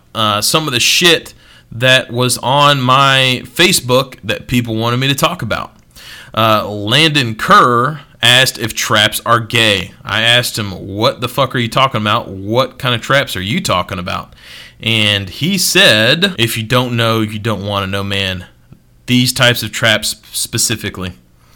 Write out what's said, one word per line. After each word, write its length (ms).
uh, 260
some 280
of 60
the 60
shit 520
that 380
was 280
on 420
my 640
Facebook 800
that 240
people 300
wanted 180
me 140
to 60
talk 260
about. 340
Uh, 360
Landon 640
Kerr 640
asked 360
if 160
traps 520
are 160
gay. 500
I 200
asked 360
him, 140
"What 480
the 80
fuck 260
are 60
you 80
talking 320
about? 300
What 500
kind 160
of 60
traps 340
are 60
you 180
talking 400
about?" 340
And 480
he 300
said, 800
"If 180
you 80
don't 320
know, 240
you 200
don't 260
wanna 220
know, 180
man. 400
These 260
types 280
of 120
traps 420
specifically." 800